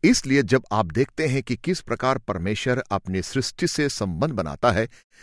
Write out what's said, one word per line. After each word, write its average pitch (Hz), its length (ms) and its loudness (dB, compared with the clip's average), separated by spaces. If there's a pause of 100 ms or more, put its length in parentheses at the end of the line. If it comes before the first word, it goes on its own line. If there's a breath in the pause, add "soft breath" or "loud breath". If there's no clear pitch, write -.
इसलिए 143 400 4
जब 127 280 2
आप 104 140 2
देखते 131 420 -2
हैं 131 160 0
कि 120 120 -4
किस - 260 -4
प्रकार 127 360 -2
परमेश्वर 107 720 -2
अपनी 95 300 -2
सृष्टि - 460 -2
से 143 220 0
संबंध 98 420 -2
बनाता 95 400 0
है, 110 180 0 (340 soft breath)